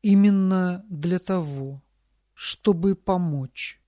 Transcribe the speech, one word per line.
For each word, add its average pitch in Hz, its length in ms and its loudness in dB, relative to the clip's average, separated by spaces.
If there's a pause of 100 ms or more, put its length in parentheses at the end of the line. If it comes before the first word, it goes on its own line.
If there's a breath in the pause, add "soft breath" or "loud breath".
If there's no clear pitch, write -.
Именно 190 880 4
для 175 300 -2
того, 139 640 -6 (500)
чтобы 190 640 -2
помочь 165 920 -6